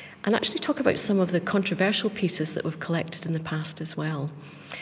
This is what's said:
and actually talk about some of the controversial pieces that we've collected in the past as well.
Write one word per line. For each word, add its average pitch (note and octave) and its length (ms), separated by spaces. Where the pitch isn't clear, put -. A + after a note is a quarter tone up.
and G#3 120
actually - 240
talk - 200
about G#3 200
some G3+ 200
of F3 120
the F3 80
controversial G3 680
pieces E3 440
that - 100
we've D#3+ 160
collected - 460
in E3 80
the D#3+ 60
past D#3 420
as D#3+ 160
well. D3+ 340